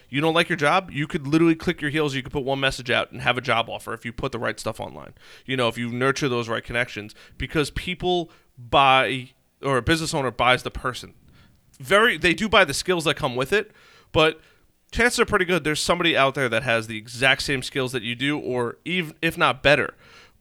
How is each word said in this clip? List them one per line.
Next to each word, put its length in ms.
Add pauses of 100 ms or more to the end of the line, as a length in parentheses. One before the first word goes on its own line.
you 100
don't 140
like 160
your 80
job, 340
you 140
could 220
literally 260
click 260
your 120
heels, 240
you 80
could 80
put 120
one 160
message 300
out 220
and 100
have 160
a 40
job 280
offer 240
if 100
you 80
put 200
the 80
right 200
stuff 200
online. 340 (320)
You 100
know, 120
if 100
you 140
nurture 360
those 220
right 140
connections, 500 (240)
because 320
people 600 (260)
buy, 720 (320)
or 160
a 60
business 320
owner 160
buys 320
the 80
person. 420 (640)
Very, 380
they 160
do 160
buy 160
the 80
skills 300
that 120
come 200
with 180
it, 180 (400)
but 300 (500)
chances 280
are 60
pretty 200
good 180
there's 180
somebody 360
out 180
there 140
that 140
has 240
the 100
exact 440
same 200
skills 300
that 120
you 120
do, 220
or 480
ev-, 360
if 160
not 260
better. 320 (460)